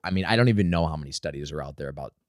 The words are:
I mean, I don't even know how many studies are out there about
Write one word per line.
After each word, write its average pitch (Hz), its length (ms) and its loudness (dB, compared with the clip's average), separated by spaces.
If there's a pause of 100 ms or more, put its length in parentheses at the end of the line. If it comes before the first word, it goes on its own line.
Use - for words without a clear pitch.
I 90 80 -4
mean, 92 140 2
I 107 100 2
don't 120 140 6
even 101 200 4
know 85 180 4
how 80 100 -4
many 69 140 -10
studies 71 400 -8
are 73 100 -6
out 71 160 -10
there 69 120 -6
about 69 240 -12 (160)